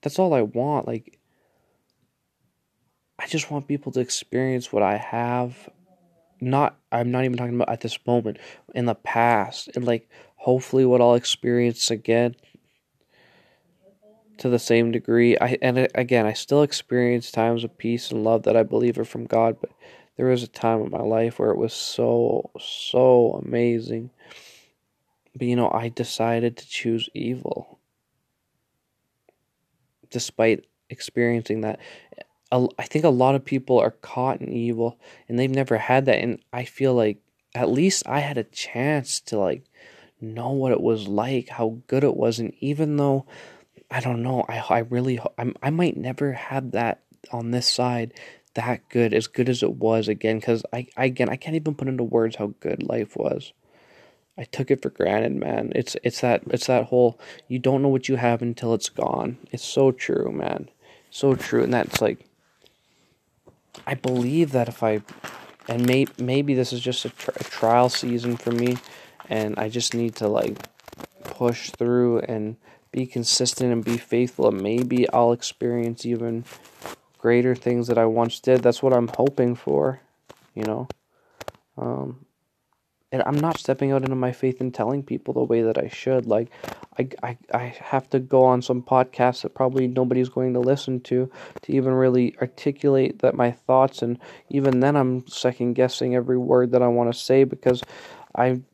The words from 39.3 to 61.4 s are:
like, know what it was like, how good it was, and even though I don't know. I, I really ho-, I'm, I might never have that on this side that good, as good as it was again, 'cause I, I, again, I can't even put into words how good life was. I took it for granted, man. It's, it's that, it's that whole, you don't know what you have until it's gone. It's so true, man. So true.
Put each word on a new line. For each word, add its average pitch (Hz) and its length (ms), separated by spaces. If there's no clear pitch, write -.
like, 98 260
know 117 300
what 135 200
it 123 100
was 110 280
like, 120 400
how 117 300
good 135 160
it 135 120
was, 117 220
and 117 220
even 147 360
though 139 300
I 127 60
don't 120 240
know. 127 240
I, 113 100
I - 220
really 123 360
ho-, - 220
I'm, 120 240
I 143 80
might 165 260
never 131 360
have 131 400
that 110 300
on 117 220
this 123 160
side 123 440
that 120 340
good, 117 260
as 110 140
good 123 200
as 123 140
it - 140
was 110 320
again, 110 320
'cause 113 320
I, 123 240
I, 127 80
again, 127 240
I - 80
can't 156 180
even 156 220
put 135 100
into 131 160
words 113 320
how 104 240
good - 240
life 113 340
was. - 360
I 151 80
took - 280
it 131 100
for - 80
granted, 107 460
man. 117 400
It's, - 260
it's - 200
that, 120 280
it's - 160
that 120 200
whole, 123 340
you 127 140
don't 131 220
know 143 60
what 135 200
you 131 80
have 120 260
until 117 320
it's - 140
gone. - 500
It's 123 120
so 135 280
true, - 400
man. - 380
So 135 260
true. - 260